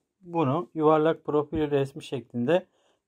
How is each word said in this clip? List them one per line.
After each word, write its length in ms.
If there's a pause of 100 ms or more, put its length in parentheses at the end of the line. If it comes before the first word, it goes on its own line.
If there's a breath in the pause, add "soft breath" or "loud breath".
(200)
Bunu 540
yuvarlak 500
profil 460
resmi 340
şeklinde 640 (420)